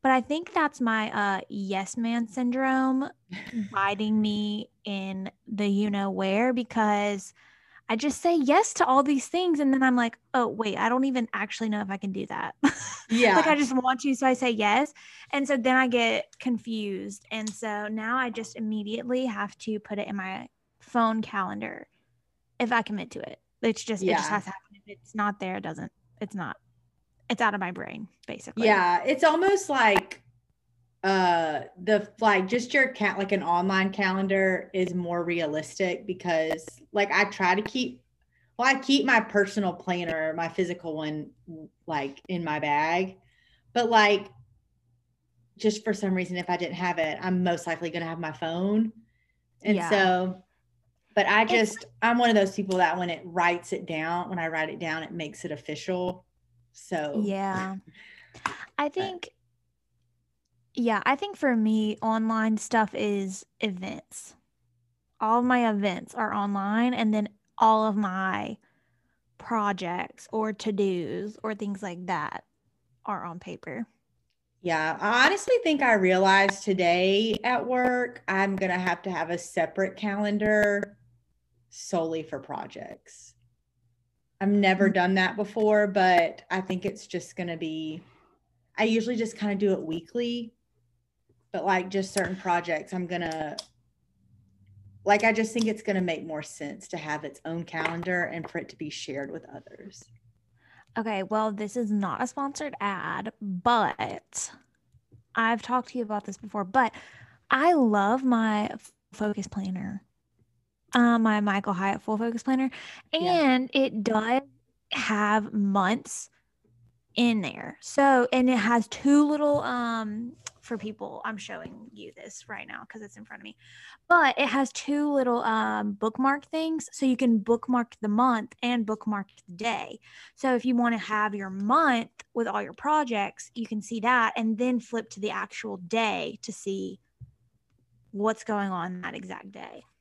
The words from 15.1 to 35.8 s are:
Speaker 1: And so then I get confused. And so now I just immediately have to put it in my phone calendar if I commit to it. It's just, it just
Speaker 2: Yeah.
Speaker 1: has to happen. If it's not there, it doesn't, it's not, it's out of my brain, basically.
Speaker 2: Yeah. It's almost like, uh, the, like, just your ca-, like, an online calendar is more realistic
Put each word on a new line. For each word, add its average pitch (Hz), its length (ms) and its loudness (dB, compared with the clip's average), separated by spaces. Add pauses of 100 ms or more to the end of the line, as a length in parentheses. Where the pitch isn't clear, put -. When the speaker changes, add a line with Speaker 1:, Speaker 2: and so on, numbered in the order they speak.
Speaker 1:
And 277 160 0
so 285 80 2
then 254 200 4
I 262 120 4
get 233 380 2 (120)
confused. 208 920 -6
And 220 180 -6
so 208 400 -6
now 220 300 -2
I 254 100 -2
just 226 260 -10
immediately 226 680 -4
have 202 360 -6
to 214 200 -6
put 208 180 -8
it - 100 -6
in 202 80 -8
my 190 300 -8 (340)
phone 226 420 0
calendar 202 640 -6 (720)
if 233 120 0
I 233 120 2
commit 202 300 -6
to - 80 -10
it. - 200 -14 (220)
It's 226 200 0
just, 208 200 -4
it 185 60 2
just 156 200 2
Speaker 2:
Yeah. 208 60 0
Speaker 1:
has 202 100 -2
to 196 60 -12
happen. - 240 -18
If 202 140 -20
it's - 260 -20
not 208 260 -2
there, 190 160 -6
it 196 60 -8
doesn't, 160 280 -10 (300)
it's 208 140 -10
not, 165 240 -8 (720)
it's 240 100 -2
out 214 140 2
of 196 60 -2
my 180 100 -4
brain, - 380 -10 (180)
basically. - 400 -4
Speaker 2:
Yeah. 180 400 6
It's 269 180 2
almost 370 460 4
like, 226 520 2 (800)
uh, 175 580 4 (220)
the, 208 380 2
like, 196 260 4
just 240 280 -2
your 262 180 4
ca-, 208 240 0
like, 196 160 0
an 190 100 0
online 190 480 2
calendar 190 840 2
is 185 180 0
more 175 320 -2
realistic 170 840 -2